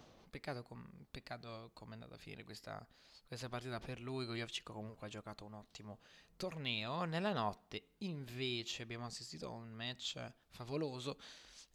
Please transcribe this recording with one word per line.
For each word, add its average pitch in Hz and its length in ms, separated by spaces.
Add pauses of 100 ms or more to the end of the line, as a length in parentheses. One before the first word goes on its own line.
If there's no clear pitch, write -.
(300)
Peccato 135 340
com-, - 480
peccato 117 640
come 113 180
è - 20
andata 117 220
a - 20
finire 107 260
questa, 107 420 (420)
questa 127 200
partita 123 320
per 117 220
lui. 127 240
Gojovcic 117 380
comunque 110 440
ha - 20
giocato 107 360
un 107 80
ottimo 104 460 (360)
torneo. 139 720
Nella 170 260
notte 107 580 (100)
invece 127 840
abbiamo 117 220
assistito 123 420
a 123 40
un 117 200
match 120 640 (140)
favoloso, 131 720 (560)